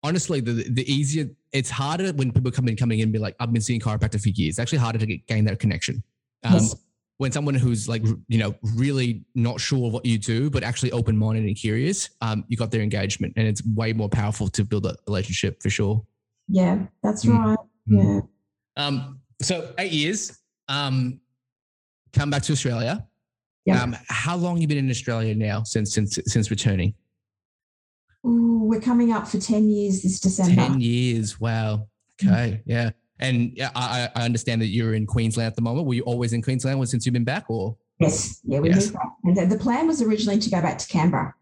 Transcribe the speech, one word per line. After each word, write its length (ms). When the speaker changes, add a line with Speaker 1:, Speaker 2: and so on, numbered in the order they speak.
Speaker 1:
honestly, 360
the, 120
the 200
easier, 380
it's 180
harder 420
when 200
people 180
come 180
in, 80
coming 220
in 60
and 80
be 80
like, 180
"I've 140
been 100
seeing 180
chiropractor 400
for 100
years." 240
It's 40
actually 200
harder 200
to 80
get, 220
gain 160
that 160
connection. 420
Um, 120
Speaker 2:
Yes. 200
Speaker 1:
when 120
someone 240
who's, 340
like, 160
r-, 120
you 120
know, 180
really 500
not 240
sure 260
of 60
what 120
you 140
do, 320
but 140
actually 260
open-minded 540
and 120
curious, 540
um, 260
you 80
got 160
their 100
engagement, 540
and 100
it's 180
way 280
more 160
powerful 400
to 160
build 180
that 140
relationship 560
for 80
sure. 340
Speaker 2:
Yeah, 380
that's 200
Speaker 1:
Mm. 140
Speaker 2:
right. 200
Speaker 1:
Mm. 400
Speaker 2:
Yeah. 80
Speaker 1:
Um, 360
so 380
eight 140
years, 440
um, 520
come 180
back 120
to 100
Australia. 540
Speaker 2:
Yeah. 160
Speaker 1:
Um, 160
how 280
long 240
you 60
been 100
in 140
Australia 460
now 260
since, 320
since, 320
since 240
returning? 440
Speaker 2:
Ooh, 380
we're 160
coming 320
up 160
for 100
ten 300
years 340
this 180
December. 340
Speaker 1:
Ten 260
years. 600
Wow. 480
Speaker 2:
Mm. 100
Speaker 1:
Okay. 320
Yeah. 260
And, 340
yeah, 220
I, 400
I, 60
I 20
understand 380
that 40
you're 280
in 120
Queensland 400
at 80
the 80
moment. 240
Were 80
you 80
always 300
in 100
Queensland 460
since 180
you've 60
been 120
back, 240
or? 280
Speaker 2:
Yes. 440
Yeah, 160
we 100
Speaker 1:
Yes. 160
Speaker 2:
moved 80
back. 180
And 140
the, 100
the 160
plan 240
was 160
originally 380
to 100
go 100
back 180
to 100
Canberra. 540